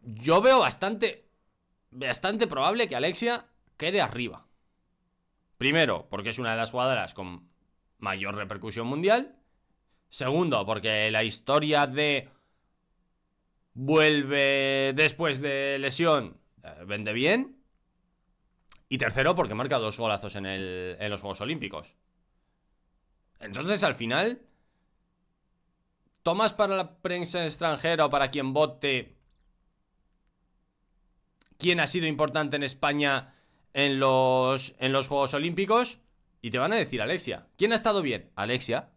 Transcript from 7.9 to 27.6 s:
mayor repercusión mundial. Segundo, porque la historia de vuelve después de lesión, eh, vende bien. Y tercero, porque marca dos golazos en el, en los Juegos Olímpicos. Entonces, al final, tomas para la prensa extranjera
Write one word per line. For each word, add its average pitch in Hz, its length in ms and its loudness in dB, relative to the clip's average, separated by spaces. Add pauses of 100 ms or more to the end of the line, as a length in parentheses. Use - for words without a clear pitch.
mayor 98 360 -4
repercusión 104 520 -8
mundial. 202 480 0 (760)
Segundo, 135 560 0
porque 107 460 0
la 110 120 2
historia 143 640 2
de 143 420 -2 (1400)
vuelve 139 1200 4
después 147 460 0
de 139 380 -2
lesión, 139 580 0 (260)
eh, 78 220 -18
vende 104 280 -4
bien. 190 440 0 (1300)
Y 131 80 -4
tercero, 135 380 2
porque 120 200 0
marca 135 220 -2
dos 110 200 -2
golazos 107 380 -2
en 98 100 -8
el, 92 540 -6
en 104 100 -4
los 98 120 -6
Juegos 98 180 -8
Olímpicos. 110 560 -8 (1400)
Entonces, 151 440 -2
al 139 120 2
final, 160 460 -2 (1800)
tomas 202 280 2
para 196 240 0
la 185 220 -4
prensa 175 480 -4
extranjera 160 600 0